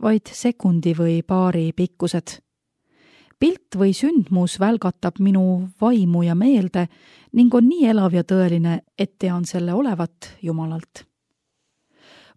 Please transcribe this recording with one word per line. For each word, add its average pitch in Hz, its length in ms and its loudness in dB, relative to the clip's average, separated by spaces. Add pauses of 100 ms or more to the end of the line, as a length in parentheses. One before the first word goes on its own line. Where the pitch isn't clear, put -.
vaid 220 300 0
sekundi 175 640 -2
või 165 300 0
paari 175 500 0
pikkused. - 600 -6 (1040)
Pilt 339 360 -2
või 196 200 2
sündmus 190 640 0
välgatab 190 580 -2
minu 185 500 0 (120)
vaimu 185 420 2
ja 170 120 0
meelde 185 520 0 (460)
ning 240 220 4
on 240 140 6
nii 311 220 2
elav 190 240 2
ja 175 80 2
tõeline, 170 560 0 (200)
et - 200 -6
tean 175 260 -4
selle 175 300 -4
olevat 196 680 -6
Jumalalt. 160 680 -8 (1300)